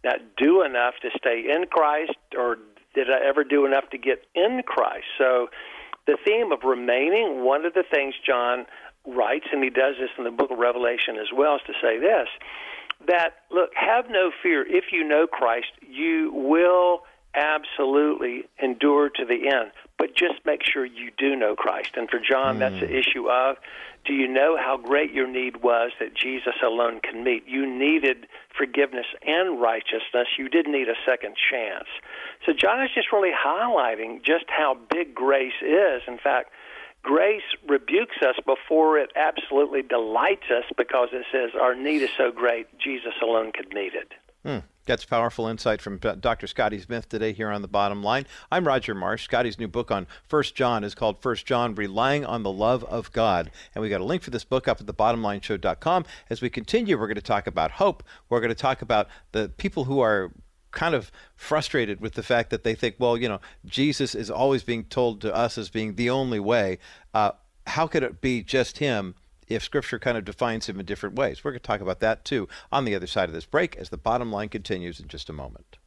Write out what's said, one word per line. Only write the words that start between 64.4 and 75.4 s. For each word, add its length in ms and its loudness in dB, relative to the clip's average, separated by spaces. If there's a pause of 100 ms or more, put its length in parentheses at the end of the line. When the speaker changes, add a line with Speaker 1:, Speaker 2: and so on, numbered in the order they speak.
Speaker 2:
being 200 -4
told 380 -2
to 120 -2
us 220 0
as 140 -10
being 240 -6
the 160 0
only 300 -2
way. 380 0 (360)
Uh, 160 2 (380)
how 180 0
could 160 0
it 180 -6
be 220 -2
just 360 -2
him 360 -2 (320)
if 160 -4
Scripture 380 -4
kind 180 0
of 60 -6
defines 440 -4
him 120 -8
in 60 -10
different 280 -8
ways? 300 -2
We're 80 -4
gonna 80 -12
talk 200 -4
about 200 -4
that, 240 0
too, 240 -4 (240)
on 140 0
the 100 0
other 100 -6
side 220 -2
of 80 -8
this 100 -10
break 300 -2
as 140 -14
The 60 -12
Bottom 360 -2
Line 160 -6
continues 500 -8
in 80 -18
just 240 -16
a 20 -12
moment. 440 -16 (100)